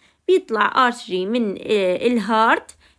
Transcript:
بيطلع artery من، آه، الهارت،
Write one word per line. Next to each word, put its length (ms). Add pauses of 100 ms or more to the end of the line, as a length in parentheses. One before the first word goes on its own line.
(280)
بيطلع 640
artery 200
من، 460
آه، 380 (120)
الهارت، 680 (220)